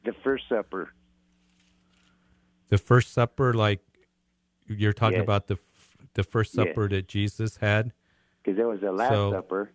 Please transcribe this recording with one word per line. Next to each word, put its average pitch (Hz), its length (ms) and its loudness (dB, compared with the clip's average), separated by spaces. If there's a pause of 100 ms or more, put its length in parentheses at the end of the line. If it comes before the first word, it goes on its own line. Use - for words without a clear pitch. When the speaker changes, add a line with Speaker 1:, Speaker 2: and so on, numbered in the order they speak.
Speaker 1:
the 113 80 -4 (100)
first 135 260 -2
supper? 98 440 -4 (1800)
Speaker 2:
The 101 100 4
first - 340 2
supper, 123 420 0
like 107 260 0 (840)
you're 104 260 0
talking 107 260 2
Speaker 1:
Yes. 85 60 0
Speaker 2:
about 101 220 0
the 101 80 -2
f-, - 420 -16 (180)
the 101 100 -2
first - 320 -2
Speaker 1:
Yes. 110 120 2
Speaker 2:
supper 101 200 -2
that 95 200 -2
Jesus 104 500 -4
had? 107 340 0 (520)
Speaker 1:
'Cause 95 120 -2
there 117 120 2
was 98 140 -4
a 98 100 -2
Last 113 200 0
Speaker 2:
So 101 200 2
Speaker 1:
Supper 95 420 -6